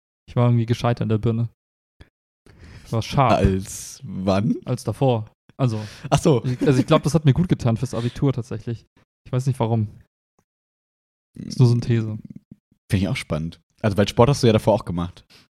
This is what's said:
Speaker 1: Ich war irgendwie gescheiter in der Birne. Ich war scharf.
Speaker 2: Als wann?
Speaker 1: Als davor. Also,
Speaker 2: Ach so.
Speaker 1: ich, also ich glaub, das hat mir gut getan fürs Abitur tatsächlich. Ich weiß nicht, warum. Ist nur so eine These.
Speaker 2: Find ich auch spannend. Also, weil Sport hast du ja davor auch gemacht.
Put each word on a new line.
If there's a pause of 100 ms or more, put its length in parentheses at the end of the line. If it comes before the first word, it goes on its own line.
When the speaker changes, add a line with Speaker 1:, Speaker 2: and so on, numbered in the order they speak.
(300)
Speaker 1:
Ich
war
irgendwie
gescheiter
in
der
Birne. (1400)
Ich
war
scharf.
Speaker 2:
Als
wann? (100)
Speaker 1:
Als
davor. (340)
Also, (320)
Speaker 2:
Ach
so.
Speaker 1:
ich,
also
ich
glaub,
das
hat
mir
gut
getan
fürs
Abitur
tatsächlich. (400)
Ich
weiß
nicht,
warum. (1500)
Ist
nur
so
eine
These. (760)
Speaker 2:
Find
ich
auch
spannend. (220)
Also,
weil
Sport
hast
du
ja
davor
auch
gemacht. (300)